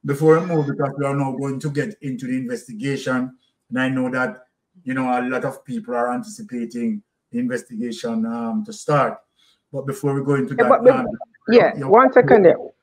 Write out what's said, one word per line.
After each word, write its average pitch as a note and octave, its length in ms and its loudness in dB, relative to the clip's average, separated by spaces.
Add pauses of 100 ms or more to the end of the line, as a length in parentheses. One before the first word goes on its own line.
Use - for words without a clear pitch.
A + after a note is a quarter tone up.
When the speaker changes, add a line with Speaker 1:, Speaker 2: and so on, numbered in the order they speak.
Speaker 1:
before D#3 340 6
we F3+ 60 -4
move, D#3 220 0
because C#3 300 -4
we C#3+ 80 -2
are C#3 100 -2
now C3+ 200 -2
going C3+ 240 -4
to D3+ 100 -6
get C3+ 320 -4
into B2+ 260 -8
the B2+ 100 -2
investigation, B2+ 960 -4 (340)
and B2 100 -2
I C3 100 0
know B2+ 220 0
that, B2+ 340 -4 (380)
you B2+ 100 -6
know, B2+ 260 0
a - 80 -2
lot B2+ 180 -4
of - 200 -8
people A#2+ 300 -6
are B2 180 0
anticipating A#2 880 -6 (300)
the A#2+ 80 -4
investigation, A#2 880 -4
um, A2+ 400 -4
to A2 80 -14
start. - 460 0 (540)
But C3+ 120 -8
before C#3 280 -4
we C#3 100 -2
go C#3 120 2
into B2+ 200 -2
Speaker 2:
Yeah, - 80 -2
Speaker 1:
that, B2 60 0
Speaker 2:
but - 140 4
be-, - 80 8
Speaker 1:
um, A#3+ 160 -2 (420)
Speaker 2:
yeah, G#3+ 280 6
Speaker 1:
your C#3 120 -6
Speaker 2:
one C4 240 8
second G#3 300 6
there. D#3+ 140 8 (260)